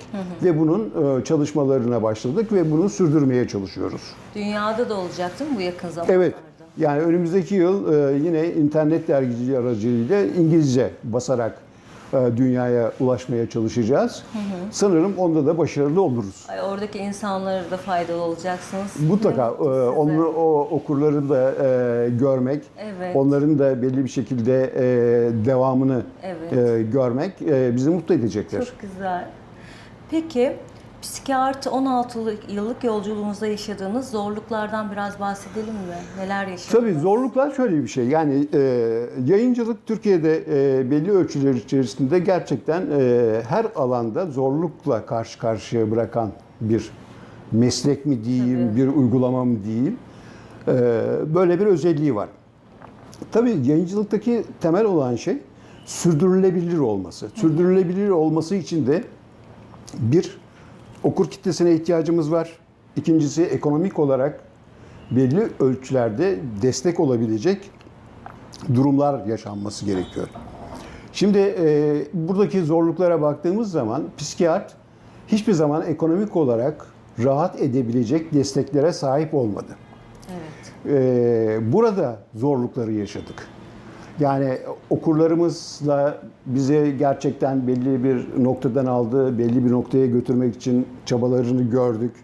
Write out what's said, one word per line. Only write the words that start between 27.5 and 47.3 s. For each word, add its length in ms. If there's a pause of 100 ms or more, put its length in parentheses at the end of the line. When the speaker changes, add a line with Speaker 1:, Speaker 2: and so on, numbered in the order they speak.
Speaker 2:
bizi 140
mutlu 260
edecektir. 500
Speaker 1:
Çok 160
güzel. 460 (840)
Peki, 420 (480)
Psikart 680
on 180
altı 500 (140)
yıllık 340
yolculuğunuzda 640
yaşadığınız 600
zorluklardan 840
biraz 280
bahsedelim 540
mi? 220 (240)
Neler 280
yaşadınız? 240
Speaker 2:
Tabii 220
zorluklar 580
şöyle 320
bir 40
şey. 200
Yani, 460
e, 60 (680)
yayıncılık 600
Türkiye'de, 560 (360)
e, 120
belli 200
ölçüler 420
içerisinde 640
gerçekten, 640 (160)
e, 500
her 160 (100)
alanda 500
zorlukla 800
karşı 340
karşıya 520
bırakan 380 (320)
bir 300 (600)